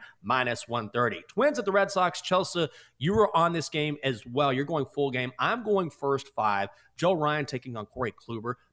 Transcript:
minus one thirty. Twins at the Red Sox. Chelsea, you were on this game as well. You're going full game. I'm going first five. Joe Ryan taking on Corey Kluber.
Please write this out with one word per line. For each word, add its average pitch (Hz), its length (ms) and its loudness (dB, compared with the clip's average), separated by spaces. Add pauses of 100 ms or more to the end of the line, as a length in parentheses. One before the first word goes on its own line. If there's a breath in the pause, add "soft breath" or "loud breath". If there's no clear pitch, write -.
(240 loud breath)
minus 120 460 0
one 113 200 -4
thirty. 117 380 0
Twins 247 320 0
at 208 60 -6
the 196 80 0
Red 196 180 4
Sox. 180 300 0
Chelsea, 175 480 0 (280 loud breath)
you 165 160 0
were 214 220 4
on 170 160 4
this 165 160 -2
game 151 380 -2
as 127 200 -2
well. 135 280 2
You're 135 100 0
going 147 220 -2
full 143 260 -2
game. 127 260 -2
I'm 202 280 -2
going 190 240 2
first 139 400 -2
five. 101 400 0 (280 soft breath)
Joe 175 160 4
Ryan 151 320 0
taking 123 320 -8
on 104 80 -8
Corey 123 260 -6
Kluber. 117 440 -8 (180)